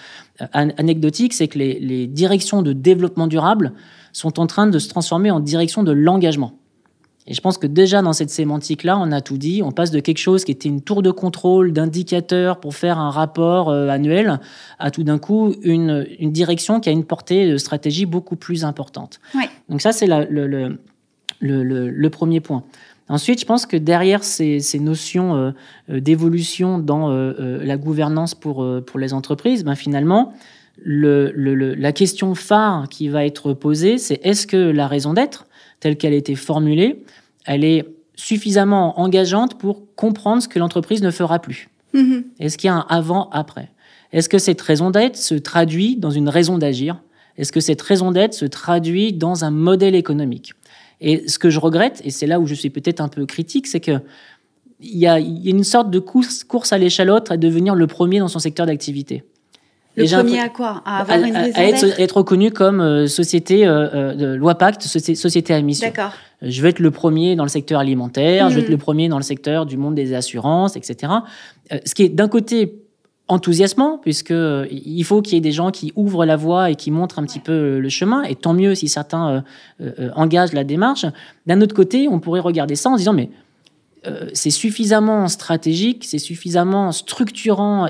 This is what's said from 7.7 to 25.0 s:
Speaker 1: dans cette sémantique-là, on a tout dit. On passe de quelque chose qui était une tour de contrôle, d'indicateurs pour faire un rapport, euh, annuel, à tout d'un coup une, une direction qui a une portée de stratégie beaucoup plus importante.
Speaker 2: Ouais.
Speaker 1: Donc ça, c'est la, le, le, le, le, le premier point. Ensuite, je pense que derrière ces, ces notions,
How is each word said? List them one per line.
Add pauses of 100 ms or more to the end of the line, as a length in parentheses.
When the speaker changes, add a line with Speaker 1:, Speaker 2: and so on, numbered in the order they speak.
Speaker 1:
dans
cette
sémantique-là,
on
a
tout
dit.
On
passe
de
quelque
chose
qui
était
une
tour
de
contrôle,
d'indicateurs
pour
faire
un
rapport,
euh,
annuel, (400)
à
tout
d'un
coup
une, (120)
une
direction
qui
a
une
portée
de
stratégie
beaucoup
plus
importante. (160)
Speaker 2:
Ouais. (220)
Speaker 1:
Donc
ça,
c'est
la,
le,
le, (600)
le,
le,
le
premier
point. (440)
Ensuite,
je
pense
que
derrière
ces,
ces
notions,